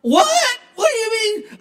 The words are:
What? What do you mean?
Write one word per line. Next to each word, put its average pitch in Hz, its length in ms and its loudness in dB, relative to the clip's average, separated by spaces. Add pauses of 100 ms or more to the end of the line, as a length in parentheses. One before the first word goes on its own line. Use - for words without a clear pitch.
What? 523 580 2 (180)
What 403 140 0
do 508 80 -4
you 440 120 -4 (400)
mean? - 100 -20